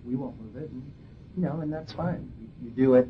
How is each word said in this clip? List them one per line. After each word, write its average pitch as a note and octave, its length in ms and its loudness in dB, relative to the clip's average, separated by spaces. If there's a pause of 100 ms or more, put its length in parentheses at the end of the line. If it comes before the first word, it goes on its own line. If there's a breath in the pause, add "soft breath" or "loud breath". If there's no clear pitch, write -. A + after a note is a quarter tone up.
we B2 100 -2
won't C3 240 -8
move A2 160 -16
it, D#3 140 -10
and, B2+ 120 -12 (540 loud breath)
you F3+ 60 0
know, D#3 180 -2
and D3+ 120 -4
that's D#3 200 -8
fine. E3+ 480 -4
You, - 280 -14
you - 20 -12
do C3 240 6
it B2+ 160 8